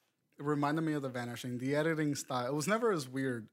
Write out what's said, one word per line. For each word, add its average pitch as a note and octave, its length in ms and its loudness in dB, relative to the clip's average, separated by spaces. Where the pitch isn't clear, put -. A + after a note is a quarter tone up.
It C#3+ 60 -10
reminded D3 380 2
me D#3+ 100 0
of D3 100 0
The C3+ 60 -2
Vanishing. B2 500 -4
The C3 160 0
editing D3+ 400 2
style, B2 320 -2
it C#3 80 0
was D3+ 140 0
never A3+ 240 4
as C#3+ 160 -2
weird B2+ 440 -2